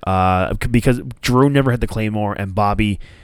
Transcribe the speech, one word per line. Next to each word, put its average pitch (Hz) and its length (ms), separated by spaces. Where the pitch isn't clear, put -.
uh, 92 540
c-, - 80
because 120 320
Drew 127 280
never 139 220
had 120 100
the 113 60
Claymore, 107 460
and 98 220
Bobby 104 440